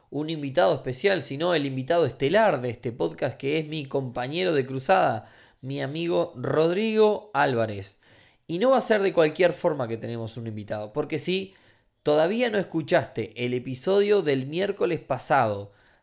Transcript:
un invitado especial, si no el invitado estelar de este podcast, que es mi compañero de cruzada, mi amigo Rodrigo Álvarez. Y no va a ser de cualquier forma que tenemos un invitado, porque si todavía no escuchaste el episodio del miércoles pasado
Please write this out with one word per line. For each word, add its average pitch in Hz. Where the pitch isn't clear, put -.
un 151
invitado 160
especial, 143
si 135
no 175
el 147
invitado 135
estelar 156
de 123
este 113
podcast, 143
que 143
es 156
mi 151
compañero 135
de 135
cruzada, 135
mi 135
amigo 165
Rodrigo 208
Álvarez. 113
Y 165
no 247
va 262
a 233
ser 214
de 190
cualquier 160
forma 147
que 113
tenemos 117
un 117
invitado, 107
porque 151
si 190
todavía 175
no 214
escuchaste 143
el 123
episodio 185
del 135
miércoles 180
pasado 113